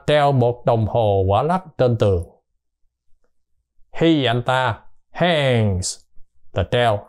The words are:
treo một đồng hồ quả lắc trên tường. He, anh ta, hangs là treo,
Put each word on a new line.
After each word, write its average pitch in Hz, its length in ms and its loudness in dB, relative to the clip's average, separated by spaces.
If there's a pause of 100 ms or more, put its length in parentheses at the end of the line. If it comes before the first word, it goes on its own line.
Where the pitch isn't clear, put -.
treo 147 260 2
một 123 340 0
đồng 113 200 0
hồ 101 420 0
quả 98 140 2
lắc 156 220 -2 (140)
trên 123 200 2
tường. 95 260 2 (1700)
He, 160 320 0
anh 117 180 -2
ta, 127 380 -2 (300)
hangs 127 880 -2 (540)
là 101 180 -2
treo, 117 380 0